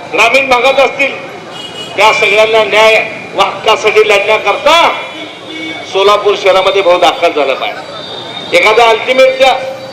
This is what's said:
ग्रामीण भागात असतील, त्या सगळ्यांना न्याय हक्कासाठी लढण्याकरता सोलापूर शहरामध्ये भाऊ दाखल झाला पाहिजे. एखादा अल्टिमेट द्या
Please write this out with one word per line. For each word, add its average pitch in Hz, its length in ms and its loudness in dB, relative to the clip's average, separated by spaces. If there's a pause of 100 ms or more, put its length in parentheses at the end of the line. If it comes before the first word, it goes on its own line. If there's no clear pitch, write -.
(120)
ग्रामीण 240 360 0
भागात 254 260 2
असतील, 262 540 -2 (680)
त्या 214 160 4
सगळ्यांना 220 520 2
न्याय 214 480 2 (280)
हक्कासाठी 202 600 0
लढण्याकरता 214 920 2 (1000)
सोलापूर 202 500 2
शहरामध्ये 185 400 2
भाऊ 175 180 2
दाखल 165 360 2
झाला 135 180 0
पाहिजे. - 1000 -8
एखादा 220 320 4
अल्टिमेट 262 500 2
द्या 262 200 4 (340)